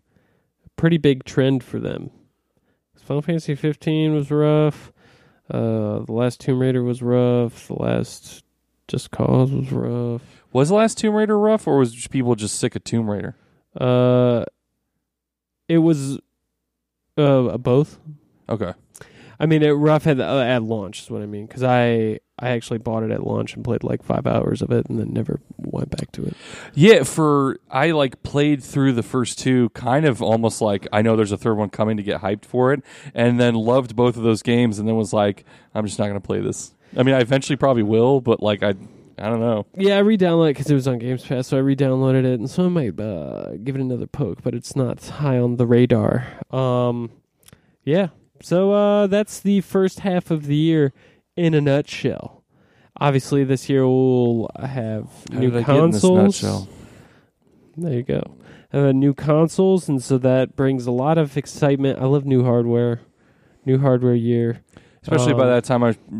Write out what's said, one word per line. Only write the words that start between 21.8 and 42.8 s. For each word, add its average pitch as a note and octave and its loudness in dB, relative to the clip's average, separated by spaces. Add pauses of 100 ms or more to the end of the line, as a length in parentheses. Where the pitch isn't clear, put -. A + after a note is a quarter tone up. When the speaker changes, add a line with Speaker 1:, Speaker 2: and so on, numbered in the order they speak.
Speaker 1:
I B2 -6
actually A#2+ -4
bought A2+ -4
it A2 -4
at - -4
launch A2 -4
and A2+ -14
played, A#2 -2
like, A#2+ -4
five A#2+ -2
hours A#2 0
of - -6
it A#2+ 0
and A#2+ -6
then A2 -6
never A2+ -4 (160)
went - -8
back - -10
to - -10
it. - -8 (400)
Speaker 2:
Yeah, E3+ 8
for, C#3+ 0 (100)
I, D3 0
like, C#3+ -2
played D3 0
through C3+ 0
the A#2 0
first B2 -4
two, B2+ 2
kind B2 -2
of A#2+ 0
almost A2+ 0
like, G2+ -2
I G#2+ 2
know A2+ 4
there's G#2+ 0
a G2+ -2
third A#2 -2
one G#2 -2
coming G#2+ -2
to G#2 -6
get G2 -6
hyped G2+ -6
for B2+ 0
it, C#3+ -4 (300)
and A#2+ 0
then A#2+ 2
loved A#2 0
both A#2+ 2
of A#2 -6
those A2+ 2
games, A#2+ 0
and G#2+ -4
then A2+ 0
was G#2+ -2
like, G#2 0 (300)
"I'm A2 -4
just G2 -8
not G#2 -2
gonna G2+ -6
play G2+ -6
this." G#2 -8 (240)
I C3 0
mean, C3 4
I C3 2
eventually C3+ -2
probably B2 2
will, A#2 2
but, A#2+ 0
like, G#2 -2
I, G#2 0 (440)
I G2+ -8
don't A2+ -2
know. A2+ -2 (100)
Speaker 1:
Yeah, G3 2
I G3 4
re-downloaded F3+ 4
it C3+ -2
'cause C#3 -4
it D3 4
was C3 0
on B2 -2
Games B2+ -6
Pass, C3 -4
so D3 -2
I C3+ 2
re-downloaded C3+ 2
it, B2+ 0
and A2 -6
so F3+ -2
I - 2
might, C3+ -2